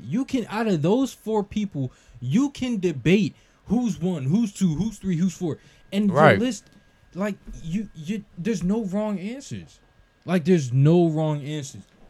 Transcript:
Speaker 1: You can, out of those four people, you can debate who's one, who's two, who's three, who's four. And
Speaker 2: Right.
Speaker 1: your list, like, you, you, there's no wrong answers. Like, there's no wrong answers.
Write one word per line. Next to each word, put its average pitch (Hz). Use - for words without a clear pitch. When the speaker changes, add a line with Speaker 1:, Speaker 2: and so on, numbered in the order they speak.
Speaker 1:
You 180
can, 247
out 220
of 170
those 233
four 214
people, 196
you 208
can 247
debate 170
who's 208
one, 170
who's 208
two, 170
who's 208
three, 190
who's 175
four. 160
And 202
Speaker 2:
Right. 147
Speaker 1:
your 226
list, -
like, 202
you, 185
you, 180
there's 175
no 208
wrong 208
answers. 202
Like, 170
there's 151
no 160
wrong 151
answers. 139